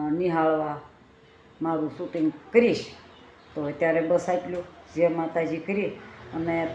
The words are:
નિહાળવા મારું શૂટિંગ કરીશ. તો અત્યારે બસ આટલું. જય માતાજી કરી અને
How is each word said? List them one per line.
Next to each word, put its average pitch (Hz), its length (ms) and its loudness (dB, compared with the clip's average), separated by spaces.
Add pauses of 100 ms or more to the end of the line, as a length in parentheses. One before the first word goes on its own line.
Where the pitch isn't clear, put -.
(100)
નિહાળવા 160 680 2 (840)
મારું 156 280 0
શૂટિંગ 165 420 -2 (200)
કરીશ. 233 340 4 (680)
તો 151 100 -4
અત્યારે 160 360 2
બસ 170 280 2
આટલું. 175 360 -2 (320)
જય 170 120 4
માતાજી 160 480 -2
કરી 196 300 -2 (480)
અને 165 400 -2